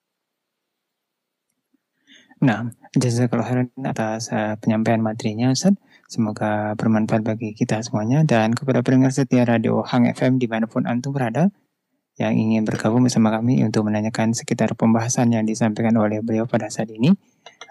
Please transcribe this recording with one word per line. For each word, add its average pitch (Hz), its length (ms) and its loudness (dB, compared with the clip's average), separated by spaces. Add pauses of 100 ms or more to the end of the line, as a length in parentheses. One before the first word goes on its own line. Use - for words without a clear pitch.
(2500)
Nah, 117 260 0 (240)
jazakallahu 120 540 0
khairan 123 200 0 (140)
atas, 113 480 -6
uh, 107 300 -2
penyampaian 110 420 0
materinya, 113 480 -2
Ustaz. 185 240 2 (320)
Semoga 107 720 -4
bermanfaat 110 480 0
bagi 110 300 -6
kita 113 260 -2
semuanya. 117 400 0
Dan 117 320 2
kepada 120 320 0
pendengar 131 240 4
setia 127 380 2
Radio 113 340 2
Hang 120 240 2
F 117 160 -2
M 131 160 2
dimanapun 113 480 -2
antum 123 240 -4
berada, 139 400 0 (720)
yang 110 140 0
ingin 110 320 0
bergabung 123 340 0
bersama 113 300 4
kami 120 320 2
untuk 107 240 0
menanyakan 110 480 -2
sekitar - 400 -2
pembahasan 117 560 2
yang 113 160 0
disampaikan 113 480 0
oleh 107 240 0
beliau 113 240 -2
pada 113 240 -2
saat 117 240 -6
ini, 135 240 2 (540)